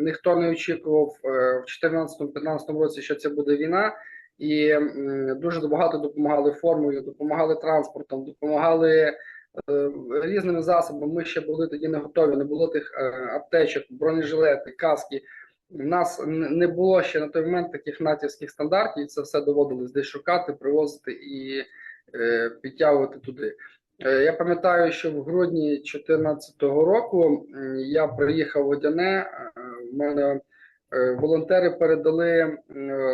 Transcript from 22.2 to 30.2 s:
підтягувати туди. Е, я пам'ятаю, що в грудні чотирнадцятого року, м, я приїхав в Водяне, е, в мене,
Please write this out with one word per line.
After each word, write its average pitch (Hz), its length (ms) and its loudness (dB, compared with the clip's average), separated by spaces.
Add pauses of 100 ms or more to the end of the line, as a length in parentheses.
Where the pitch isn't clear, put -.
підтягувати 139 720 0
туди. 139 360 -8 (500)
Е, 135 180 4
я 160 100 4
пам'ятаю, 170 580 2
що 165 200 -4
в 143 120 -6
грудні 160 580 0
чотирнадцятого 151 1040 0
року, 175 680 2
м, 135 240 -6
я 147 280 2
приїхав 143 560 0
в - 20 0
Водяне, 156 540 2
е, 135 320 -10 (400)
в 135 60 -8
мене, 143 420 0 (540)